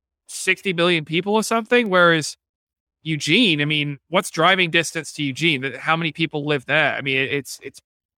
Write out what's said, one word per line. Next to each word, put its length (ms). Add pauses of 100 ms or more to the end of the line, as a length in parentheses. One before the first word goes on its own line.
(260)
sixty 460
million 320
people 300
or 100
something, 440
whereas 480 (640)
Eugene, 580
I 40
mean, 340 (100)
what's 220
driving 400
distance 420
to 100
Eugene? 400
Th-, 140
how 200
many 160
people 320
live 220
there? 280
I 60
mean, 160
it, 160
it's, 300
it's 180 (380)